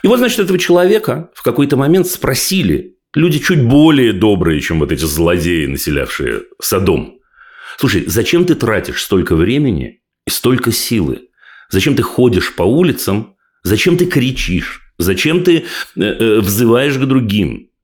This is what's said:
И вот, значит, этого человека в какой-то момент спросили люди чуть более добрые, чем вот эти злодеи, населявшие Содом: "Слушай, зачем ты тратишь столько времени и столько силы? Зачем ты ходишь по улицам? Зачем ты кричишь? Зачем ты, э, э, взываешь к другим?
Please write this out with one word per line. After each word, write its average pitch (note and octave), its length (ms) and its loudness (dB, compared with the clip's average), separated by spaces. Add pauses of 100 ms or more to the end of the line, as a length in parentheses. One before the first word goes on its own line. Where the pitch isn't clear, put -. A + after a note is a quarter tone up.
И - 40 0
вот, A#3+ 120 4
значит, B3 200 0
этого F#3 200 0
человека F3+ 720 0
в - 100 -20
какой-то C#3 360 0
момент E3+ 300 2
спросили C3+ 880 -2 (160)
люди D#3 240 2
чуть C#3 260 0
более C3+ 480 4
добрые, F2 480 2
чем D#2+ 200 -2
вот D2 120 0
эти D2+ 140 -2
злодеи, E2 580 0
населявшие C2+ 760 -4 (180)
Содом: F#2+ 600 -2 (580)
"Слушай, G#2 280 0
зачем A#2 380 0
ты E3+ 100 2
тратишь - 480 -4
столько F#2 320 0
времени F#2 680 0 (240)
и - 40 -8
столько A#2+ 420 0
силы? F2+ 560 -4 (420)
Зачем G2 260 0
ты - 60 0
ходишь B2 520 0
по - 80 -4
улицам? A2+ 680 0 (320)
Зачем A2 320 2
ты F3 100 2
кричишь? B2+ 760 -4 (160)
Зачем G2 460 0
ты, F3 220 2 (320)
э, - 40 -6
э, G#2+ 380 0
взываешь A#2 560 2
к C3 100 -2
другим? G#2 680 -2 (140)